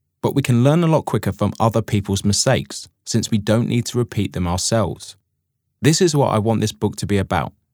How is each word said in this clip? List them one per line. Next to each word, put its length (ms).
but 140
we 60
can 220
learn 200
a 40
lot 180
quicker 280
from 260
other 220
people's 420
mistakes, 640
since 260
we 80
don't 280
need 200
to 100
repeat 360
them 140
ourselves. 680
This 200
is 140
what 180
I 60
want 220
this 120
book 240
to 100
be 100
about, 340